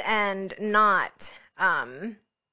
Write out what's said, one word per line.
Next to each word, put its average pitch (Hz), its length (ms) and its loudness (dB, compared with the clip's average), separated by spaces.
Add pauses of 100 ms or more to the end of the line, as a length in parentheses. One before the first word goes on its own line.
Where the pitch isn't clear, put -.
and 202 540 -2
not, 208 520 4 (460)
um, 165 600 -2 (360)